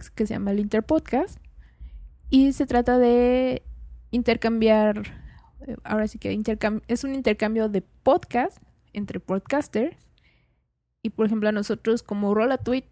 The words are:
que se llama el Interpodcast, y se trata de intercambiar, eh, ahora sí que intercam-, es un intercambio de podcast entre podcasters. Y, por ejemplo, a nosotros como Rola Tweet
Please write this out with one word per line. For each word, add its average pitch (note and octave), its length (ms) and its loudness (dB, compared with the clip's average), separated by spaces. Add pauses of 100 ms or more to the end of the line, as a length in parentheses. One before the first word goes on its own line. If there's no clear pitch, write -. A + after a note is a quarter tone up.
(140)
que G#3+ 140 -2
se G#3+ 60 -6
llama G3+ 180 -2
el G3+ 80 0
Interpodcast, B3 800 -2 (920)
y C4+ 220 6
se C4+ 140 -2
trata B3 340 2
de B3 640 4 (480)
intercambiar, A3 920 2 (640)
eh, C4+ 200 -10
ahora G#3+ 240 -2
sí A3 100 -16
que G3 140 -4
intercam-, G#3+ 560 -2
es A#3+ 160 -2
un C4+ 100 -4
intercambio A3 540 0
de G3+ 140 -2 (200)
podcast D4 580 0 (300)
entre G3 300 -8
podcasters. B3 760 -4 (1040)
Y, A3 100 -6
por A3 140 -2
ejemplo, G#3+ 220 0
a G#3+ 60 0
nosotros A3 500 -2
como G3+ 320 -2
Rola B3 220 2
Tweet B3+ 340 -2